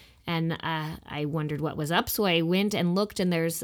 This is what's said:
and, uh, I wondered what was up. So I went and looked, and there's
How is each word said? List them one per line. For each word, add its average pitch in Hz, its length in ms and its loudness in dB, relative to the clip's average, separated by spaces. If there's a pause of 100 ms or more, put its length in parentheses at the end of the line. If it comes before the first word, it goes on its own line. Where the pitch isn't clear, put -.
(280)
and, 165 240 0
uh, 156 460 -4 (100)
I 147 160 -6
wondered 151 380 -2
what 156 160 -2
was 151 160 -2
up. 208 160 2
So 214 160 0
I 170 160 4
went 190 320 2
and 175 200 2
looked, 208 280 0
and 180 100 2
there's 165 320 0